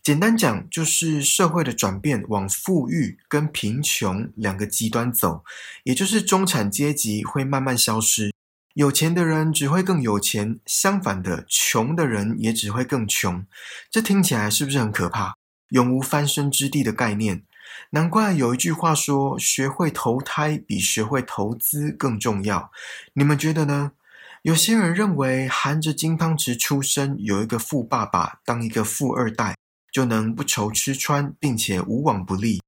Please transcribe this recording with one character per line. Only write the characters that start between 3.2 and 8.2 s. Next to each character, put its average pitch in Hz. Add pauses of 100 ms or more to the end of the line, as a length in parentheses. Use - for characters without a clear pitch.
跟 151
贫 113
穷 104
两 101
个 104
极 113
端 120
走， 85 (420)
也 127
就 190
是 202
中 190
产 110
阶 147
级 107
会 -
慢 139
慢 131
消 110
失， 107 (420)